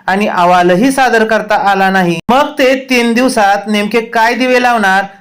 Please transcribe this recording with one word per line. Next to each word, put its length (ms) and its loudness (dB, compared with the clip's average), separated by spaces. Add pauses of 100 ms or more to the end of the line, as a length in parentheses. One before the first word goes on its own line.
आणि 200 -2
अहवालही 640 2
सादर 340 0
करता 460 0
आला 180 0
नाही, 300 0 (100)
मग 300 2
ते 300 0
तीन 240 0
दिवसात 440 0 (100)
नेमके 340 -2
काय 320 -2
दिवे 280 0
लावणार 420 0 (180)